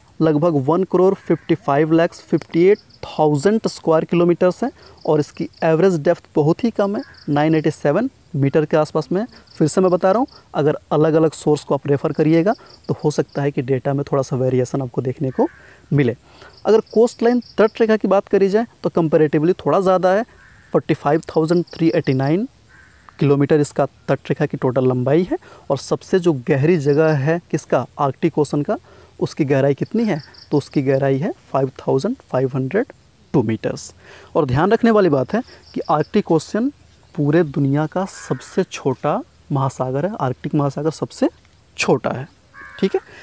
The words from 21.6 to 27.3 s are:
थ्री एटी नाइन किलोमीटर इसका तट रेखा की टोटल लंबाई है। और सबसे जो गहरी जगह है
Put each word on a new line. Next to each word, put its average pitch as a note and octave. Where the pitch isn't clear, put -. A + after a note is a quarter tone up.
थ्री E3
एटी D3+
नाइन D3+
किलोमीटर C#3+
इसका C#3+
तट C#3
रेखा D#3+
की D3
टोटल C3
लंबाई C3
है। C4
और C3+
सबसे -
जो F3
गहरी D#3
जगह D3
है D#3